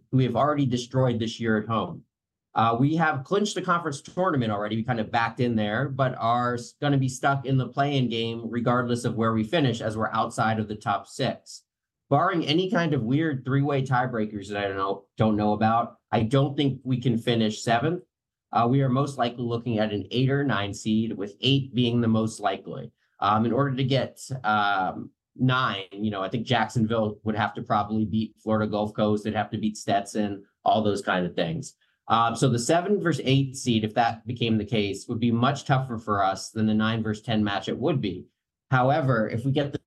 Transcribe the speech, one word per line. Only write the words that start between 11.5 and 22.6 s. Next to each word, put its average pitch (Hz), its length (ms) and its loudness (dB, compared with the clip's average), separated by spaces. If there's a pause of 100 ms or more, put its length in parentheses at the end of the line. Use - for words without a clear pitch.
Barring 160 360 2
any 175 240 2
kind 170 240 2
of 131 80 0
weird 135 420 0
three-way 139 400 2
tiebreakers 110 640 -2
that 101 80 -4
I 101 100 0
don't 98 100 -4
know, 98 280 -4 (120)
don't 110 180 4
know 104 180 2
about, 113 440 0 (140)
I 113 100 2
don't 139 340 2
think 139 280 0
we 127 180 -2
can 113 160 2
finish 113 460 0
seventh. 131 400 0 (480)
Uh, 117 180 4
we 139 120 4
are 135 80 2
most 139 280 0
likely 120 260 -2
looking 117 360 -2
at 107 120 0
an 101 200 -4
eight 131 180 2
or 143 140 0
nine 101 320 -2
seed, 110 420 0
with 98 240 -8
eight 135 320 2
being 120 280 2
the 117 60 2
most 110 320 0
likely. 95 520 -6 (280)